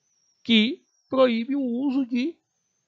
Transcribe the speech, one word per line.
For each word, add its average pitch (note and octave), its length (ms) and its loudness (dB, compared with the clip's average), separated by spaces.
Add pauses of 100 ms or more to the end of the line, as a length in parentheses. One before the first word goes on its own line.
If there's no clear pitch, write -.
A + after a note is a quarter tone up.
(440)
que A3+ 400 2 (240)
proíbe B3+ 480 0
o C#4+ 40 -4
uso C4 460 -2
de B3+ 300 -4 (520)